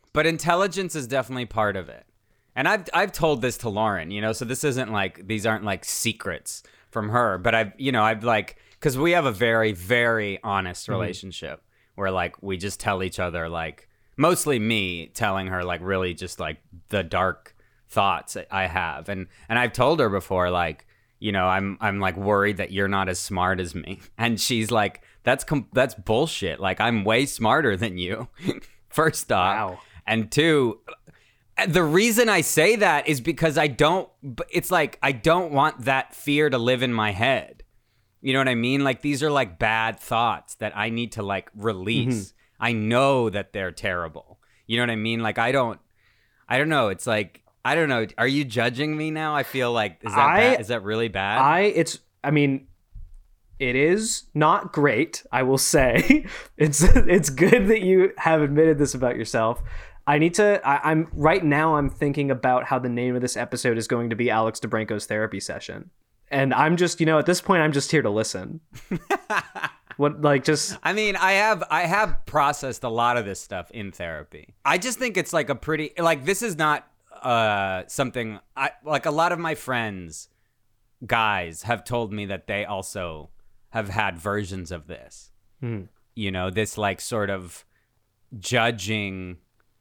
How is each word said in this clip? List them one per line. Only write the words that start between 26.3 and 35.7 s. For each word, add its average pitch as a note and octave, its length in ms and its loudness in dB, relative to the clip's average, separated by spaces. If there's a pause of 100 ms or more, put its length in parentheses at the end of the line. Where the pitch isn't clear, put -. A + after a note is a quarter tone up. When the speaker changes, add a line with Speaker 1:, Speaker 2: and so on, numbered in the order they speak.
Speaker 1:
Like, F#2+ 200 -2
I'm A2 240 0
way A#2 220 2
smarter A2+ 500 2
than F#2 220 -4
you." G#2+ 300 -6 (320)
<laughs> - 280 -20
First - 440 -2
off. G2 240 2 (140)
Speaker 2:
Wow. F2+ 100 -12 (260)
Speaker 1:
And A2 260 -2
two, C#3+ 480 2 (880)
the E3+ 160 4
reason G#3+ 440 4
I F#3+ 120 4
say F3+ 360 4
that D#3+ 320 2
is C#3+ 120 0
because D#3 380 0
I D#3 100 4
don't, D3+ 400 2 (280)
b-, E3+ 140 -8
it's E3+ 200 -2
like, E3 320 0
I C#3 100 2
don't D#3+ 400 2
want C#3 320 2